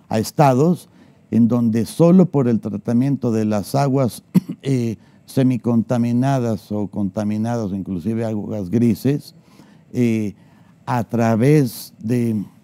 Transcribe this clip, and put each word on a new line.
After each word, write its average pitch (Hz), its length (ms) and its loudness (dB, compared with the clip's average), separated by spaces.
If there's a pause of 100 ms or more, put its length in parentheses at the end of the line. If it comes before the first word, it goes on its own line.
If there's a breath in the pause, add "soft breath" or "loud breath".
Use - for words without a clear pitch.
a 107 100 -2
estados 139 720 2 (400 soft breath)
en 113 180 4
donde 117 380 0
solo 170 400 6
por 139 200 0
el 117 140 0
tratamiento 120 720 -2
de 110 140 0
las 107 280 -2
aguas, 139 480 0 (200)
<clears throat> - 200 -14
eh, 120 340 -2 (300 soft breath)
semicontaminadas 120 1500 0
o 104 160 -4
contaminadas, 107 840 -4
o 98 60 -6
inclusive 98 480 -6
aguas 104 460 -6
grises, 120 680 0 (560 soft breath)
eh, 110 420 -2 (520 soft breath)
a 123 180 -2
través 117 960 0
de, 113 420 -2 (220)